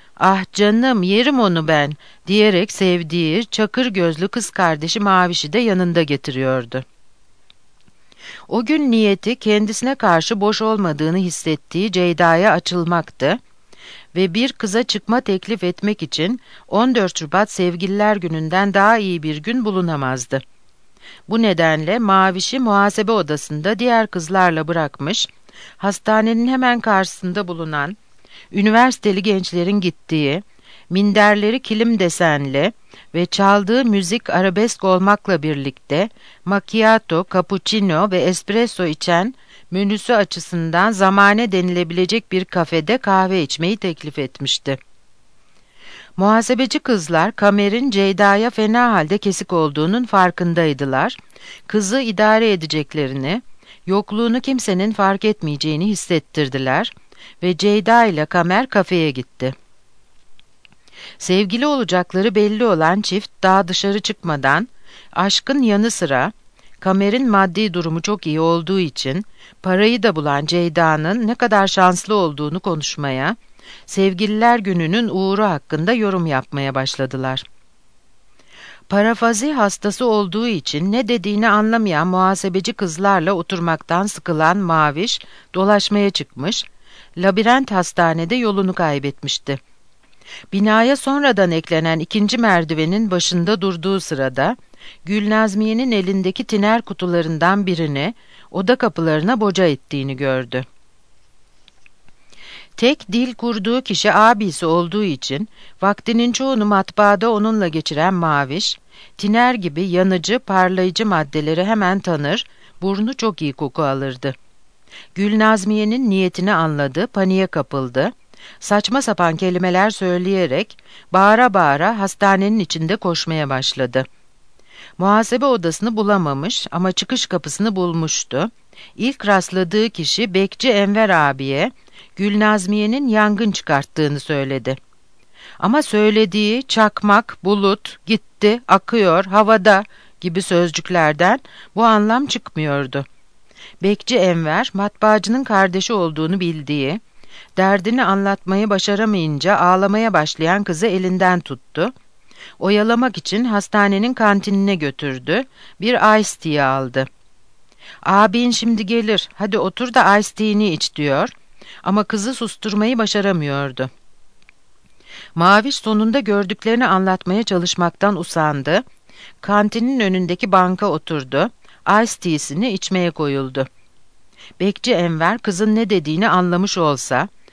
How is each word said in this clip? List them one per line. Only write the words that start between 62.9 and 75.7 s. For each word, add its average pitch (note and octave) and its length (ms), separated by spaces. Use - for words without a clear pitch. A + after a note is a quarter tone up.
çift G3+ 280
daha F#3+ 240
dışarı G3+ 320
çıkmadan, D#3 680
aşkın A3+ 480
yanı A3 300
sıra C#3 400
Kamer'in G3+ 500
maddi G3 440
durumu E3 280
çok G3+ 260
iyi D#3 120
olduğu E3+ 400
için D#3 460
parayı G3+ 400
da G3+ 120
bulan D3 300
Ceyda'nın E3+ 800
ne A#3+ 80
kadar G#3 320
şanslı F#3 480
olduğunu D3+ 440
konuşmaya, D3 760
Sevgililer G#3+ 720
Günü'nün F#3+ 480
uğuru F#3+ 360
hakkında E3+ 500